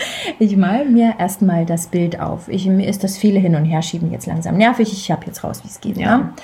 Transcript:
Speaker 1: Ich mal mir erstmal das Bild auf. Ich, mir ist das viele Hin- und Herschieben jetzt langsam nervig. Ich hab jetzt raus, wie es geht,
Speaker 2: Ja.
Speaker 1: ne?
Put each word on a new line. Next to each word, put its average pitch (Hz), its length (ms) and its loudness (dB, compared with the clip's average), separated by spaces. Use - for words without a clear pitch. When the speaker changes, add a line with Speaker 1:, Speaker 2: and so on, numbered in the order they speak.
Speaker 1:
Ich 202 160 4
mal 196 280 2
mir 233 340 4
erstmal 180 480 2
das 170 220 -2
Bild 175 320 -2
auf. 160 280 -6
Ich, 190 180 -4
mir 190 220 2
ist 202 140 -4
das 190 160 -2
viele 202 220 4
Hin- 170 160 4
und 151 80 2
Herschieben 165 480 -2
jetzt - 140 -10
langsam 170 300 -2
nervig. 226 360 2
Ich - 180 -6
hab - 160 -4
jetzt - 160 -12
raus, - 220 -8
wie - 40 -20
es - 120 -18
geht, 208 160 -6
Speaker 2:
Ja. 220 220 2
Speaker 1:
ne? - 100 -2